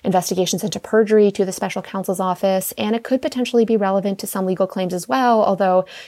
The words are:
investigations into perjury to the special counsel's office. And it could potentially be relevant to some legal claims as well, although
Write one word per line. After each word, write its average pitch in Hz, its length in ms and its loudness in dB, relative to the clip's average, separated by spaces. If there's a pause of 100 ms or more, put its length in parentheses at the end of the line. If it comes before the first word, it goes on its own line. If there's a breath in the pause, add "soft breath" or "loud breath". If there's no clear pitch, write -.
investigations 180 640 0
into 196 160 -6
perjury 214 520 4
to 202 120 0
the 185 80 -4
special 190 300 -6
counsel's 190 360 -6
office. 190 580 0
And 214 200 -2
it 233 80 -6
could 262 180 -2
potentially 247 420 0
be 226 120 2
relevant 196 440 0
to 202 60 -8
some 190 180 -4
legal 185 220 0
claims 185 260 -4
as 180 140 -6
well, 247 380 4
although 185 400 2 (220 loud breath)